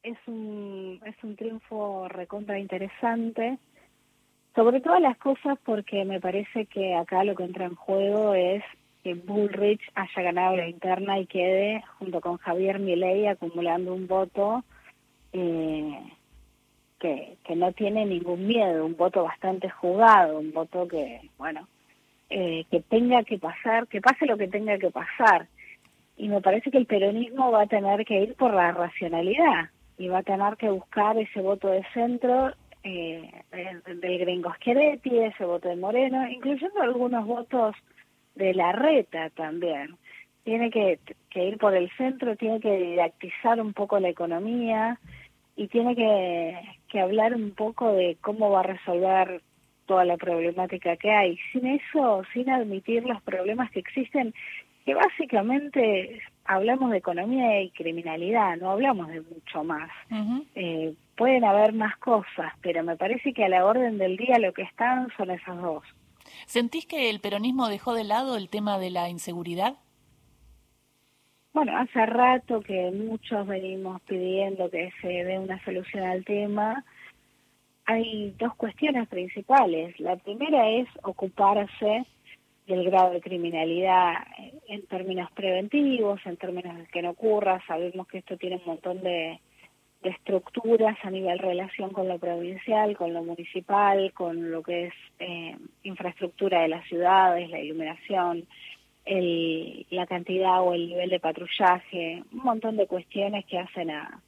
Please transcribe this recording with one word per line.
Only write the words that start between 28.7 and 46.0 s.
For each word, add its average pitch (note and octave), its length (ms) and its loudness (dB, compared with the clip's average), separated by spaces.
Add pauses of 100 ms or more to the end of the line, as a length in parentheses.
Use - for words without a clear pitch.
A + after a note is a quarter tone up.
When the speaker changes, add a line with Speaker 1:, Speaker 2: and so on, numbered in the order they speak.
Speaker 1:
racionalidad F3 960 0 (300)
y F3+ 100 -6
va F#3 120 2
a - 20 -10
tener G3 340 0
que A3 140 -2
buscar G#3 480 0
ese G#3+ 240 -4
voto G3 260 0
de F#3+ 240 0
centro, B3 600 0 (300)
eh, E3 460 -8 (200)
del, F3 500 -12
del F3+ 200 -2
Gringo F3+ 340 -2
Schiaretti, C4 640 2
ese A3 260 0
voto F3 240 -2
de F3 80 -4
Moreno, B3+ 500 0
incluyendo C4+ 540 -4
algunos B3 460 0
votos A#3 500 0 (580)
de F#3+ 200 2
Larreta F#3 760 2
también. D#3+ 720 -6 (440)
Tiene A3+ 280 0
que, G3 300 2 (280)
que F#3 200 -2
ir G#3+ 100 -6
por G3+ 160 4
el F3+ 240 2
centro, B3+ 360 -2
tiene A3 260 -2
que G#3 180 0
didactizar F3 840 0
un G#3+ 140 -4
poco G3+ 260 0
la F3+ 80 2
economía A3 880 -2 (560)
y G3+ 140 -6
tiene A#3+ 260 2
que, F3+ 640 2 (300)